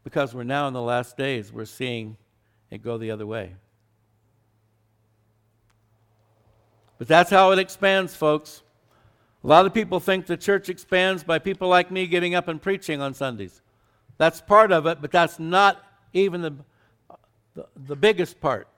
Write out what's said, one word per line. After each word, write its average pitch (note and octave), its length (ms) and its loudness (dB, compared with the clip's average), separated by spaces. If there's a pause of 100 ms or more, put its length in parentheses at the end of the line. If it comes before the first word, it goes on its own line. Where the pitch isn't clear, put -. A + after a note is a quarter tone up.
because C#3 300 -6
we're B2 100 -12
now C#3 240 -4
in C3+ 60 -8
the B2+ 80 -8
last A#2+ 360 -4
days, B2+ 340 -8
we're A2 140 -14
seeing A2+ 520 -10 (520)
it G#2+ 120 -16
go A#2 160 -8
the A2 140 -8
other G#2+ 160 -10
way. G2+ 280 -12 (3500)
But A#2 100 -12
that's E3+ 220 6
how F#3+ 220 6
it F#3+ 80 2
expands, F#3+ 560 -2
folks. D3+ 460 -2 (840)
A - 40 -8
lot E3 180 8
of F#3+ 80 -2
people F#3 260 -2
think F#3+ 260 -2
the E3+ 120 -6
church G3 320 -4
expands F#3 540 -2
by E3 140 0
people F#3 300 -6
like F3+ 240 2
me F#3 160 -6
getting F3 260 -2
up F3 140 -2
and D#3+ 140 -8
preaching F#3 400 -6
on C#3 120 -6
Sundays. A#2 480 -10 (560)
That's D#3+ 220 0
part G#3 320 4
of D#3+ 140 2
it, C#3+ 160 -4
but D3 100 -12
that's E3+ 260 0
not F#3 460 2 (300)
even F3+ 280 -2
the, D#3 140 -8 (1000)
the, - 120 -16 (200)
the C#3+ 80 -10
biggest F#3 440 0
part. B2+ 280 -4 (100)